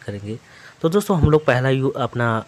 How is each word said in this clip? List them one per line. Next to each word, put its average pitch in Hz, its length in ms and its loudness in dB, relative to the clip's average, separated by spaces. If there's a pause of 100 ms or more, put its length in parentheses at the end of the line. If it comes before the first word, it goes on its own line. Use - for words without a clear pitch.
करेंगे। 104 340 -10 (420)
तो 165 80 0
दोस्तों, 202 300 0
हम 147 100 4
लोग 151 160 4
पहला 127 240 2
यू-, 135 260 0
अपना 117 520 -2